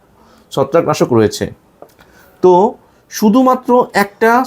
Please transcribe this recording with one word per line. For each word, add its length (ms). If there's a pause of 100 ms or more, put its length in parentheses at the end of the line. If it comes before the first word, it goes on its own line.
(520)
ছত্রাকনাশক 640
রয়েছে। 400 (880)
তো 320 (360)
শুধুমাত্র 840
একটা 540